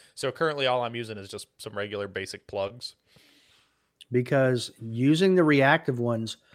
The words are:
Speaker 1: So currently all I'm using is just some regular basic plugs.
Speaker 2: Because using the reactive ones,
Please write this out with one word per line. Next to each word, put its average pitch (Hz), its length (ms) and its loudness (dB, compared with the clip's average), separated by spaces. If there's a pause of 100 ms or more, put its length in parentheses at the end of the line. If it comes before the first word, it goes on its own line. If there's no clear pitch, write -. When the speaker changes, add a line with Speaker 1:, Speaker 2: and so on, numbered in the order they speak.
(140)
Speaker 1:
So 135 160 -6
currently 147 360 -2
all 123 160 2
I'm 120 140 -6
using 110 200 -8
is 98 140 -14
just 104 160 -12 (120)
some 107 200 -12
regular 101 300 -4
basic 98 380 -10
plugs. 101 500 -6 (1160)
Speaker 2:
Because 127 680 2
using 143 560 2
the 175 80 6
reactive 143 540 4
ones, 117 380 -4 (180)